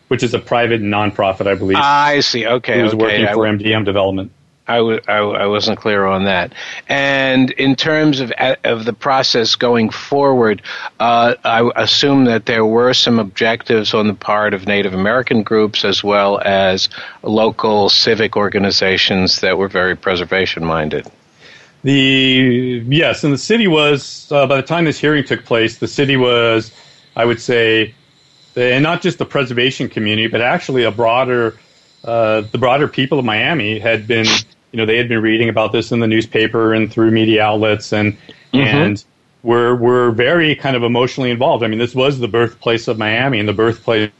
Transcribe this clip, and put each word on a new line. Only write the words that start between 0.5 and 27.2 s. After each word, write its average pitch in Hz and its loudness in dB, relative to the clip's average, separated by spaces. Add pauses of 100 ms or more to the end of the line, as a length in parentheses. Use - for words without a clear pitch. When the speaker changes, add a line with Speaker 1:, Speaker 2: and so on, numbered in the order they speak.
Speaker 1:
nonprofit, 101 -2
I 98 0
believe. 95 -2
Speaker 2:
I 143 2
see. 113 -4
Okay, 120 -2
Speaker 1:
He 104 2
was 107 0
Speaker 2:
okay. 110 0
Speaker 1:
working 107 0
Speaker 2:
I 104 -2
Speaker 1:
for 110 0
M 104 0
D 107 -2
M 107 0
Development. 95 -2 (380)
Speaker 2:
I 120 0
w-, 113 0
I, 104 0
I 104 0
wasn't 104 -2
clear 104 0
on 95 0
that. 92 -2 (340)
And 135 0
in 135 0
terms 156 0
of, 120 -6 (320)
of 117 -2
the 117 -4
process 131 0
going 120 2
forward, 127 2 (380)
uh, 117 2 (100)
I 117 2
assume 135 2
that 113 0
there 117 0
were 117 4
some 120 2
objectives 113 -2
on 107 2
the 104 0
part 104 -2
of 95 -6
Native 101 0
American 113 0
groups 107 0
as 101 -2
well 101 2
as 98 0 (360)
local 110 0
civic 110 0
organizations 95 0
that 92 0
were 95 -2
very 92 0
preservation-minded. 82 -2 (720)
Speaker 1:
The, 131 2
yes, 139 0
and 147 0
the 131 -2
city 220 0
was, 147 0
uh, 143 4
by 135 0
the 135 -4
time 170 0
this 147 -2
hearing 147 0
took - -6
place, 113 0
the 113 -4
city 139 0
was, 117 2 (440)
I 117 0